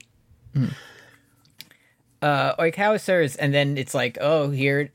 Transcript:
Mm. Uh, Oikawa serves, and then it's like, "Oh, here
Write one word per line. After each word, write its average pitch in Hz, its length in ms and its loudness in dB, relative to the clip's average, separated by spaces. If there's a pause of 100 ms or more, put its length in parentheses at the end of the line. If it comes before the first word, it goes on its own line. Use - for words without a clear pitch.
(560)
Mm. 131 180 0 (1500)
Uh, 139 340 2
Oikawa 196 440 0
serves, 165 360 0
and 143 180 0
then 143 240 2
it's 135 160 -6
like, 123 260 -2
"Oh, 147 300 0
here 139 460 0